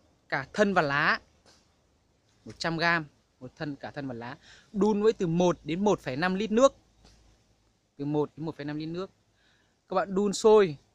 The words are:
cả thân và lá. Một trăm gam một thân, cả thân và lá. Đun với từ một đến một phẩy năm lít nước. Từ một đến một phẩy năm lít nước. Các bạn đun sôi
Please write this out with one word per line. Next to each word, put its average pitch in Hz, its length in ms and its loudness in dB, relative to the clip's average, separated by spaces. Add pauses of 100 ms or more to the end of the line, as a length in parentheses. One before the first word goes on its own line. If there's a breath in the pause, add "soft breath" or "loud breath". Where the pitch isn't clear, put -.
(300)
cả 139 240 -6
thân 202 200 2
và 180 80 4
lá. 156 380 0 (1300)
Một - 140 -20
trăm 165 180 -2
gam 170 280 0 (340)
một 127 160 -16
thân, 147 200 -8
cả 110 160 -14
thân 139 160 -10
và 131 60 -8
lá. 120 240 -12 (340 soft breath)
Đun 208 300 0
với 220 120 4
từ 196 140 -4
một 175 360 2
đến 165 200 -6
một 208 160 2
phẩy 131 160 -8
năm 185 200 -2
lít 202 160 -4
nước. 247 240 4 (1200)
Từ 143 80 -8
một 147 320 -2
đến 151 80 -10
một 156 100 -8
phẩy 147 100 -12
năm 147 120 -8
lít 160 120 -8
nước. 175 220 -10 (760)
Các 185 60 -4
bạn 190 200 -2
đun 202 180 0
sôi 202 440 6 (160)